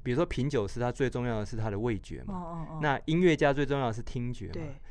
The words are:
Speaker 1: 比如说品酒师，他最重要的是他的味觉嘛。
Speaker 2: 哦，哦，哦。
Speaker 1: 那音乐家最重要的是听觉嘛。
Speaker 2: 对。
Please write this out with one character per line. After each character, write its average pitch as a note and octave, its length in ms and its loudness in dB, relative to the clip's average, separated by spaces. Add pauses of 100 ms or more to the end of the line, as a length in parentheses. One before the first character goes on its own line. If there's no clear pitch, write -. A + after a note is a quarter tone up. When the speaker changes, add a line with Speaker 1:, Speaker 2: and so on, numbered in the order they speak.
Speaker 1:
比 B2 80 -2
如 B2 60 2
说 D#3+ 80 4
品 C3 240 0
酒 B2 180 2
师， G#2 140 -6
他 B2 100 0
最 B2 200 0
重 B2 160 -2
要 A#2 140 0
的 G#2 40 -2
是 G2+ 100 -8
他 A2 140 0
的 G2 100 -2
味 A2+ 200 0
觉 - 260 -10
嘛。 G3+ 100 -6
Speaker 2:
哦， F#3 60 -6
哦， E3 300 -8
哦。 D#3+ 100 -8
Speaker 1:
那 D3 240 2
音 D#3+ 160 2
乐 F3 160 8
家 D3 160 6
最 C#3+ 140 2
重 C#3 120 2
要 C3 100 0
的 A2+ 40 -2
是 A2+ 100 -6
听 B2 300 -4
觉 A#2 140 -8
嘛。 - 80 -8
Speaker 2:
对。 D#3 200 -8 (160)